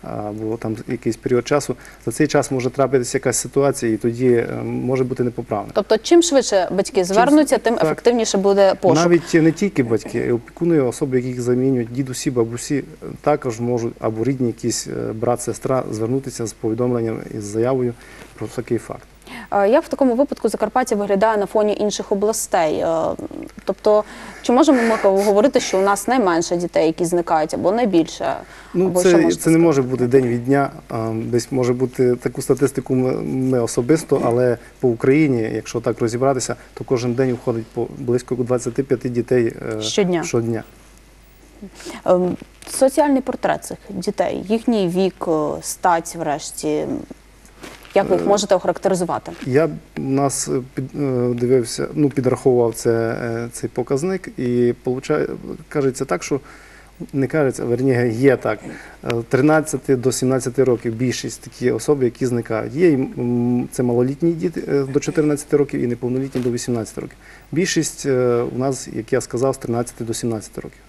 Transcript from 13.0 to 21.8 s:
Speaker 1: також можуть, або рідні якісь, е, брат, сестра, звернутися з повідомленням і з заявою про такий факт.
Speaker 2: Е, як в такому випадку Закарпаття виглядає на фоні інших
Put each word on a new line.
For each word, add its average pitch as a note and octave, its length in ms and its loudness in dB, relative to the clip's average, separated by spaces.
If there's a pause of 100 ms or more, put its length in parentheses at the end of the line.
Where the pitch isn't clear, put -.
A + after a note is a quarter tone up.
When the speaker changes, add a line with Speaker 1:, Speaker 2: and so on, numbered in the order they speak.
Speaker 1:
також C3+ 380 0
можуть, A#2+ 400 -2
або A2 240 -2
рідні B2+ 240 0
якісь, A2+ 400 -4
е, A#2 260 -6
брат, A#2 280 -2
сестра, B2+ 500 -4
звернутися A#2+ 560 -4
з G#2+ 60 -10
повідомленням A#2 680 -2 (180)
і - 20 -8
з G#2 40 -8
заявою A#2+ 500 0 (420)
про A2 120 -10
такий A#2 300 -4
факт. - 260 -10 (480)
Speaker 2:
Е, G3+ 180 4
як D4 140 4
в - 40 -12
такому C4 280 2
випадку B3 340 0
Закарпаття A3+ 460 -2
виглядає G3+ 420 2
на G3+ 80 0
фоні G#3 340 2
інших G#3 320 -2